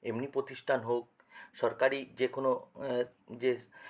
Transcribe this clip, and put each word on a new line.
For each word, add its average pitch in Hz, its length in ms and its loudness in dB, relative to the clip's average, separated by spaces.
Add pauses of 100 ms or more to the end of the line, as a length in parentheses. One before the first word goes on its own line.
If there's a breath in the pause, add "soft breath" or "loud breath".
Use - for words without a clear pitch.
এমনি 117 240 -2
প্রতিষ্ঠান 135 520 0
হোক, 120 300 -2 (440 loud breath)
সরকারি 135 520 2
যে - 220 0
কোনো, 131 480 0
আহ, 123 280 0 (280)
যে 120 260 0 (320 loud breath)